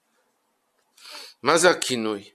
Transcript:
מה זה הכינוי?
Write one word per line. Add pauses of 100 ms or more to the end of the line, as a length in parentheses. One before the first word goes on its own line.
(1400)
מה
זה
הכינוי?